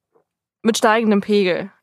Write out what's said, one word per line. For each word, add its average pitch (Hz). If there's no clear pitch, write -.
mit 220
steigendem 214
Pegel. 196